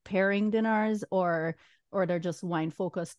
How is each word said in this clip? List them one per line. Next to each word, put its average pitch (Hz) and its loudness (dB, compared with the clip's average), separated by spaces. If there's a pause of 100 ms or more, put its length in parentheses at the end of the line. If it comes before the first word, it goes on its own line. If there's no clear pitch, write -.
pairing 202 2
dinners 220 2
or, 165 0 (340)
or 196 0
they're 175 0
just 170 -4
wine 165 -2
focused 170 -6